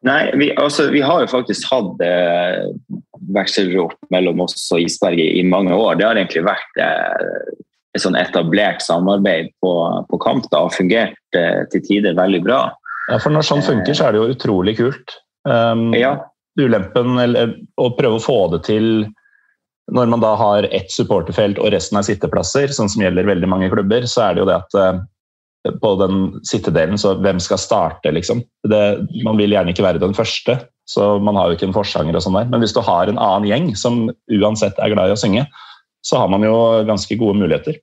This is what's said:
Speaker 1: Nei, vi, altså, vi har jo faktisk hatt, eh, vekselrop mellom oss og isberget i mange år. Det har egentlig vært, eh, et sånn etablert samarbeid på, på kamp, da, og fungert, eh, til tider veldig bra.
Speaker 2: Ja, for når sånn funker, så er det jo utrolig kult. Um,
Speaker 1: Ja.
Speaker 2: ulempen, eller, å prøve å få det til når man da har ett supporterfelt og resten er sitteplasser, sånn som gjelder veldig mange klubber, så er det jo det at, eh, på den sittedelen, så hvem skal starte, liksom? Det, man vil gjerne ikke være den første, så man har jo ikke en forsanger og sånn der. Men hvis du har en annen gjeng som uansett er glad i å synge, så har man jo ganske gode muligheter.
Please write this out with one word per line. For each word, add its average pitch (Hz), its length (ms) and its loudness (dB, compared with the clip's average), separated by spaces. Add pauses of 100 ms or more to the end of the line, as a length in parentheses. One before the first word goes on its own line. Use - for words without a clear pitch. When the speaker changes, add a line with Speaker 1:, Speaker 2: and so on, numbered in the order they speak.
Speaker 1:
Nei, 135 300 0
vi, 143 240 2
altså, 143 340 0
vi 143 140 2
har 160 160 2
jo 120 80 0
faktisk 123 400 -4
hatt, 110 320 -2
eh, 87 720 0 (640)
vekselrop 92 580 0 (180)
mellom 90 300 0
oss 90 160 -4 (160)
og 85 80 2
isberget 85 560 0
i 90 80 2
mange 90 320 2
år. 95 220 2
Det 98 80 4
har 113 100 2
egentlig 92 300 -2
vært, - 340 -4
eh, 50 720 -4 (440)
et 95 60 -2
sånn - 160 0
etablert 90 640 0
samarbeid 92 680 0 (100)
på, 90 140 0 (340)
på 85 140 -4
kamp, 117 280 0
da, 78 140 2
og 90 80 -4
fungert, 98 460 0 (180)
eh, 90 340 0
til - 140 -2
tider 101 320 0
veldig 92 300 2
bra. 127 140 2 (500)
Speaker 2:
Ja, 120 80 0
for 151 160 0
når 156 100 2
sånn 147 220 0
funker, 120 260 0
så 147 160 2
er 113 40 2
det 107 100 2
jo 117 120 0
utrolig 104 440 0
kult. 123 400 -4 (260)
Um, 117 480 2
Speaker 1:
Ja. 127 240 2 (420)
Speaker 2:
ulempen, 123 600 2
eller, 120 340 2 (240)
å 123 180 2
prøve 113 220 2
å 110 60 -6
få 104 280 2
det 85 120 -4
til 110 420 0 (840)
når 123 180 2
man 117 120 2
da 110 160 2
har 104 340 2
ett - 200 -4
supporterfelt 101 680 0
og 104 140 0
resten 101 260 -2
er 101 40 0
sitteplasser, 101 680 -2
sånn 120 200 -2
som 104 140 -2
gjelder 92 240 0
veldig 92 220 0
mange 92 220 0
klubber, 110 360 0
så 110 240 0
er 87 40 0
det 90 60 0
jo 95 60 2
det 90 160 2
at, - 120 -18
eh, 95 260 2 (840)
på 113 160 2
den 95 440 -2
sittedelen, 85 540 -2
så 101 240 0
hvem 92 200 0
skal 92 180 -2
starte, 82 540 -2
liksom? 117 300 -2 (200)
Det, 104 440 2 (180)
man 110 120 0
vil 104 140 2
gjerne 92 240 2
ikke - 100 -2
være 87 160 2
den 95 140 0
første, - 460 -2 (280)
så 101 320 0
man 104 160 0
har 92 140 2
jo 85 60 0
ikke 95 120 -4
en 92 60 -4
forsanger 82 420 -2
og 85 60 0
sånn 95 160 0
der. 117 100 0
Men 123 120 0
hvis 110 120 0
du 123 80 0
har 92 280 0
en 107 100 -2
annen 104 300 2
gjeng 123 280 0
som 120 340 -2 (200)
uansett 104 480 0
er 107 160 0
glad 95 160 2
i 104 60 0
å 113 40 -4
synge, 117 260 2 (560)
så - 160 -2
har 104 100 2
man 98 140 2
jo 113 420 4
ganske 107 340 -2
gode 104 180 2
muligheter. 95 460 0